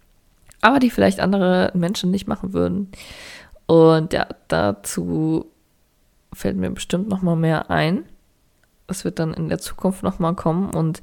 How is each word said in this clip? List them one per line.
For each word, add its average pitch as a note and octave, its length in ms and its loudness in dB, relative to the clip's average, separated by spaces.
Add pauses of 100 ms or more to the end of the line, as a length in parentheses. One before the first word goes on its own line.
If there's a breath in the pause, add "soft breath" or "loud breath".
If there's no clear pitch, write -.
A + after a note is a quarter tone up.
(600)
aber B3+ 180 6
die B3+ 120 4
vielleicht F#3+ 300 2
andere F#3 540 2
Menschen F3+ 360 -2
nicht F#3+ 180 -4
machen - 240 -6
würden. F#3 380 -2 (760 loud breath)
Und D#3+ 460 6
ja, - 140 0 (220)
dazu D#3+ 960 -2 (840)
fällt - 240 -4
mir F#3 140 -2
bestimmt F#3+ 380 -4
noch F#3+ 140 -2
mal E3+ 140 2
mehr D#3+ 340 0
ein. E3 340 0 (840)
Das - 180 -8
wird F3 140 -4
dann D#3+ 160 -2
in D#3+ 140 -6
der E3 100 -2
Zukunft - 440 -4
noch - 160 -2
mal E3+ 160 0
kommen. F3+ 360 0
Und D#3+ 320 -2